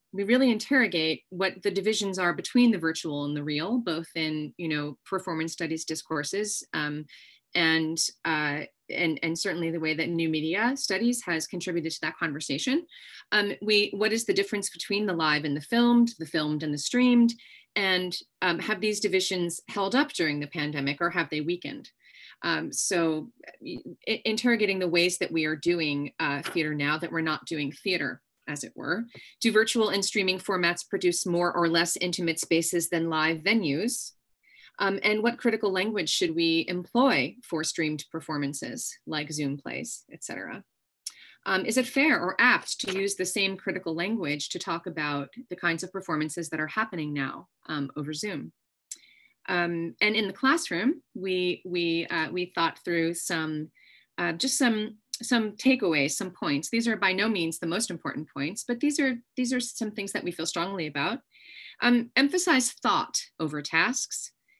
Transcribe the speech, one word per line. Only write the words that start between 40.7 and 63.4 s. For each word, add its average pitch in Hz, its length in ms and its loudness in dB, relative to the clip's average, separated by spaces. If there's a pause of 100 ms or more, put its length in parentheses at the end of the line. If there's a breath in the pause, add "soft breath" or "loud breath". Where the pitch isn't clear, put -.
Um, 190 200 0
is 226 120 0
it 247 100 4
fair 285 340 4
or 180 180 -2
apt 233 420 4
to 190 160 -4
use 196 180 0
the 180 100 -2
same 196 320 -2
critical 180 380 -4
language 170 540 -2
to 175 100 -6
talk 170 280 -6
about 147 420 -4 (200)
the 180 60 -8
kinds 165 280 -2
of 175 80 -10
performances 156 580 -4
that 156 100 -4
are 156 80 -2
happening 165 460 -4
now, 139 340 -4 (200)
um, 143 300 -4
over 151 160 -4
Zoom? 160 400 -6 (920 loud breath)
Um, 175 520 -2
and 214 160 2
in 208 120 2
the 185 60 -6
classroom, 262 680 2 (140)
we, 185 500 0
we, 170 420 0
uh, 160 240 -2
we 180 220 -4
thought 165 300 0
through 170 320 0
some, 160 560 -4 (460 soft breath)
uh, 175 160 0
just 262 240 -2
some, 214 400 2 (240)
some 220 320 0
takeaways, 170 580 2
some 185 200 -4
points. 147 380 -2
These 233 180 0
are 220 100 2
by 185 160 2
no 196 140 0
means 170 300 0
the 170 100 -4
most 185 220 -2
important 160 420 -6
points, 156 360 -6
but 240 120 -2
these 294 200 0
are, 262 180 2 (180)
these 247 160 0
are 254 80 2
some 220 320 -6
things 196 200 -6
that - 120 -4
we 180 80 -4
feel 160 140 -6
strongly 175 420 -2
about. 151 320 -2 (600 loud breath)
Um, 240 340 4
emphasize 285 560 4
thought - 480 0 (200)
over 151 220 -4